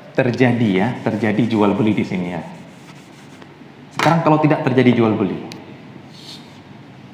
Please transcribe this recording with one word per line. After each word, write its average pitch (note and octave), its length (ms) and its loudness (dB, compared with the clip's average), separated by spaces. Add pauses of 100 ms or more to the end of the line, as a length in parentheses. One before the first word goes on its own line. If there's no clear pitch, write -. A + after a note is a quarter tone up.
(180)
terjadi, A#2+ 560 2
ya, F#2+ 140 0 (180)
terjadi G#2+ 400 -2
jual G#2 320 2
beli G#2+ 160 0
di F#2 140 -2
sini, F2+ 260 -6
ya. E2 80 -8 (1500)
Sekarang D#3+ 320 2
kalau D3+ 160 4
tidak D3+ 240 2
terjadi B2 320 4
jual A2+ 160 2
beli, G2 240 -2 (1800)